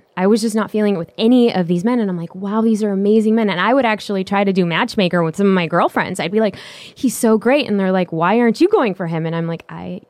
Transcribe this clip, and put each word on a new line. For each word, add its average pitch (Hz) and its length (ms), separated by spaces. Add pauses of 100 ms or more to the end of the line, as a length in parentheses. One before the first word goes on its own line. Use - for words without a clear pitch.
(160)
I 185 100
was 208 140
just 220 160
not 202 140
feeling 208 260
it - 20
with 165 180
any 240 380
of 175 140
these 175 160
men. 240 160
And 202 100
I'm 180 60
like, 170 180
"Wow, 202 280
these 220 200
are 208 80
amazing 208 440
men." 220 160
And 175 100
I 214 140
would 269 100
actually 202 400
try 202 180
to 196 100
do 180 120
matchmaker 175 580
with 160 140
some 202 100
of 190 60
my 180 140
girlfriends. 185 520
I'd 170 140
be 214 80
like, 208 160 (380)
"He's - 220
so 220 200
great." 254 320
And 202 100
they're 190 140
like, 185 180
"Why 175 300
aren't 226 200
you 349 80
going 285 260
for 175 120
him?" 165 200
And 165 100
I'm 165 100
like, 165 220
"I 180 420